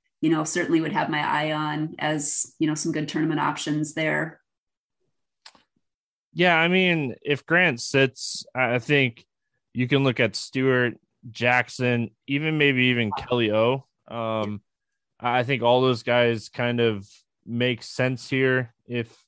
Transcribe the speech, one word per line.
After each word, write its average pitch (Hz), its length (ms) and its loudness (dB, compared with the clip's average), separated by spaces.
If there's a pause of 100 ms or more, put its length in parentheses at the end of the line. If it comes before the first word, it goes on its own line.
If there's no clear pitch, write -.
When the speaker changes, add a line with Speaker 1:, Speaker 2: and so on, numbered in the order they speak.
(200)
Speaker 1:
you 160 100 0
know, 156 140 2
certainly 165 380 0
would 160 100 -4
have 156 180 -2
my 151 120 -2
eye 151 320 -2
on 151 460 -4
as, - 600 -4
you 160 80 2
know, 156 80 0
some 160 160 -2
good 151 160 -4
tournament 156 320 -2
options 151 540 -2
there. 156 480 -4 (1900)
Speaker 2:
Yeah, 175 240 4
I 165 120 4
mean, 175 560 2
if 143 220 -2
Grant 165 360 2
sits, - 640 0 (100)
I, 123 200 0
I 123 40 0
think 135 460 0 (480)
you 123 140 -2
can 139 160 2
look 131 160 0
at 113 160 0
Stewart, 127 600 -2 (340)
Jackson, 120 840 0 (160)
even 151 320 -2
maybe 131 260 4
even 120 260 2
Kelly 120 400 -2
O. 120 360 0 (200)
Um, 110 540 -6 (580)
I 123 220 0
think 120 220 -2
all 123 180 6
those 127 220 2
guys 120 440 2
kind 120 320 -2
of 107 260 0 (420)
make 120 340 -2
sense - 480 -4
here 131 440 0 (140)
if 120 260 -6 (140)